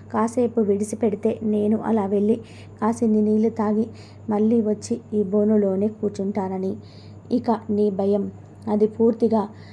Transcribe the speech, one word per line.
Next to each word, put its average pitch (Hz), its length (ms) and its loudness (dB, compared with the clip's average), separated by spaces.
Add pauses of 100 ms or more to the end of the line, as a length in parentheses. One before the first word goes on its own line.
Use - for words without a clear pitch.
(120)
కాసేపు 233 480 0
విడిచిపెడితే 208 840 0
నేను 214 360 2
అలా 214 280 0
వెళ్ళి 208 280 2 (460)
కాసిన్ని 220 420 2
నీళ్లు 214 260 4
తాగి 220 380 0 (440)
మళ్ళీ 220 300 2
వచ్చి 214 400 -2 (140)
ఈ 208 80 2
బోనులోనే 208 680 2
కూర్చుంటానని. 196 880 -4 (560)
ఇక 247 180 -2 (200)
నీ 208 200 2
భయం, 196 420 0 (360)
అది 214 180 2
పూర్తిగా 226 640 2 (240)